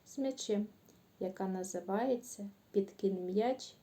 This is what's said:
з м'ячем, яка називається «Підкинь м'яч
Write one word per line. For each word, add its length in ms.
з 120
м'ячем, 500
яка 280
називається 1000
«Підкинь 540
м'яч 580